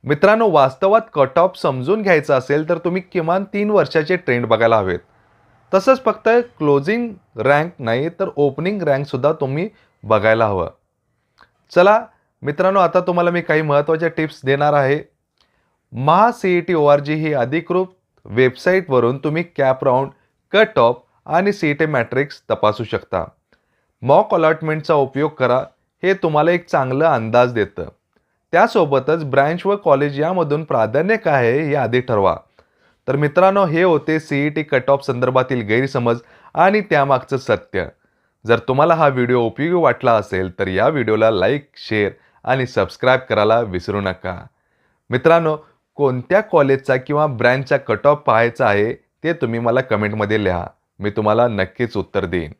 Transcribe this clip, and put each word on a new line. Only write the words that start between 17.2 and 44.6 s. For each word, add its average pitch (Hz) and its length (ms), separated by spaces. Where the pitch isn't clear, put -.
अधिकृत 143 520
वेबसाईटवरून 131 920
तुम्ही 151 260
कॅप 131 260
राऊंड, 135 260
कट 214 260
ऑफ 120 220
आणि 185 280
सीईटी 156 320
मॅट्रिक्स 139 640
तपासू 107 340
शकता. 95 400
मॉक 139 320
अलॉटमेंटचा 156 600
उपयोग 143 380
करा, 127 260
हे 185 100
तुम्हाला 160 380
एक 175 160
चांगला 143 460
अंदाज 120 400
देतं. 92 360
त्यासोबतच 160 720
ब्रँच 139 400
व 196 100
कॉलेज 143 440
यामधून 160 440
प्राधान्य 143 540
काय 139 300
आहे 123 120
हे 147 160
आधी 123 260
ठरवा. 101 340
तर 131 80
मित्रांनो, 180 500
हे 165 180
होते 160 360
सीईटी 151 440
कट 135 260
ऑफ 139 160
संदर्भातील 127 560
गैरसमज 120 580
आणि 196 280
त्यामागचं 139 560
सत्य. 101 480
जर 113 140
तुम्हाला 151 360
हा 156 120
व्हिडिओ 127 340
उपयोगी 156 420
वाटला 127 300
असेल 92 460
तर 95 80
या 95 200
व्हिडिओला 113 440
लाईक, 120 460
शेअर 104 340
आणि 131 200
सबस्क्राईब 123 540
करायला 110 400
विसरू 101 420
नका. 92 340